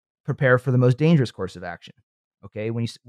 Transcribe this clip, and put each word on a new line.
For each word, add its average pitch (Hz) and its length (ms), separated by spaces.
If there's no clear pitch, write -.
prepare 127 340
for 139 140
the 127 60
most 123 200
dangerous 151 340
course 92 240
of 90 80
action, 85 300
okay? 107 260
When 117 120
you 117 60
s-, - 100